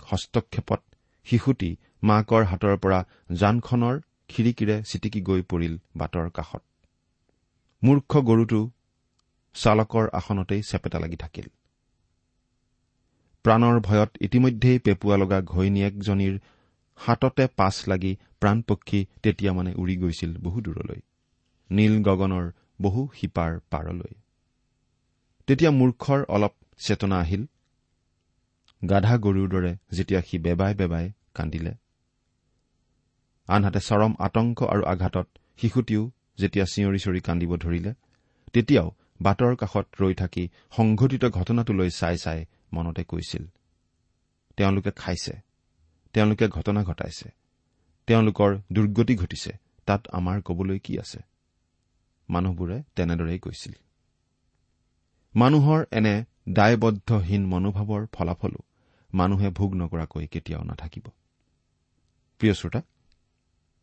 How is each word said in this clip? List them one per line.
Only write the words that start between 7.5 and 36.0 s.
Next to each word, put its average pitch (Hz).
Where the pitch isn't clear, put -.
মূৰ্খ 135
গৰুটো 113
চালকৰ 110
আসনতেই 98
চেপেটা -
লাগি 85
থাকিল। -
প্ৰাণৰ 117
ভয়ত 107
ইতিমধ্যেই 123
পেপুৱা 101
লগা 95
ঘৈণীয়েকজনীৰ 98
হাততে 127
পাছ 98
লাগি 95
প্ৰাণপক্ষী 104
তেতিয়া 98
মানে 90
উৰি 90
গৈছিল 85
বহু 90
দূৰলৈ, -
নীল 107
গগনৰ 92
বহু 107
সিপাৰ 82
পাৰলৈ। 82
তেতিয়া 151
মূৰ্খৰ 135
অলপ 104
চেতনা 98
আহিল। 95
গাধা 101
গৰুৰ 98
দৰে 90
যেতিয়া 92
সি 90
বেবাই 87
বেবাই 87
কান্দিলে, 82
আনহাতে 98
চৰম 107
আতংক 113
আৰু 101
আঘাতত 90
শিশুটিও 113